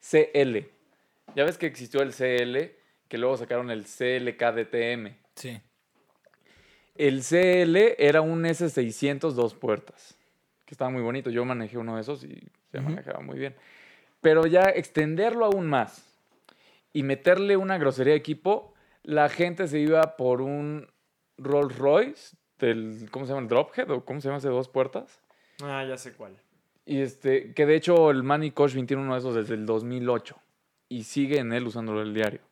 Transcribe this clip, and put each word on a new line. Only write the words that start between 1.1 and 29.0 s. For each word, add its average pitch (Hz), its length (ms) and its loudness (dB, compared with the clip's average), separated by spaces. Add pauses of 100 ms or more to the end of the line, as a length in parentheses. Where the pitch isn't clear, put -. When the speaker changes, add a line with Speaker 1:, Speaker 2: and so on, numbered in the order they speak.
Speaker 1:
Ya 139 80 2
ves 165 140 -2
que 175 80 -4
existió 131 360 -6
el 135 100 -4
C 127 300 -2
L, 127 320 -4 (340)
que 117 100 -10
luego 127 180 -2
sacaron 120 340 -6
el 110 160 -8
C 127 300 -4
L 123 200 -6
K 120 160 0
D 113 120 -4
T 117 280 -4
M. 113 240 -10 (200)
Speaker 2:
Sí. 120 240 -14 (1400)
Speaker 1:
El 135 280 2
C 180 380 4
L 185 360 4
era 147 220 6
un 165 260 0
S 165 240 -2
seiscientos 139 640 -2
dos 120 200 0
puertas, - 600 -6 (480)
que - 100 -20
estaba 127 160 -4
muy 127 120 -4
bonito. 127 280 -4
Yo 120 140 -2
manejé 120 340 -6
uno 113 180 -8
de 113 60 -6
esos 113 220 -10
y - 160 -18 (300)
se - 80 -12
Speaker 2:
Ujú. 139 120 -6
Speaker 1:
manejaba 156 300 -8
muy 139 180 -12
bien. 135 160 -10 (680)
Pero 160 260 6
ya 175 180 6
extenderlo 190 800 0
aún 196 240 0
más 127 360 -2 (880)
y 147 100 -4
meterle 180 540 2
una 190 220 0
grosería 131 340 2
de 151 60 4
equipo, 180 540 -4 (300)
la 151 260 2
gente 175 380 -2
se 151 140 -2
iba 156 360 4
por 127 240 0
un 147 480 -6 (480)
Rolls 135 400 0
Royce, 165 600 0 (240)
del, 113 500 -2
¿cómo 131 160 -10
se 127 60 -6
llama? 139 100 -6
¿El 117 60 -8
Drophead 156 420 0
o 127 140 -4
cómo 139 160 -8
se 135 80 -6
llama 143 100 -4
ese 135 100 -4
de 127 60 0
dos 131 140 -2
puertas? - 520 -4 (420)
Speaker 3:
Ah, 139 240 -8
ya 131 120 -8
sé 127 140 -18
cuál. 98 240 -20 (500)
Speaker 1:
Y 143 140 -4
este, 131 540 -2
que 147 120 2
de 151 80 6
hecho 160 380 6
el 131 100 0
Manny 143 300 0
Koshvin 131 340 0
tiene 139 160 -2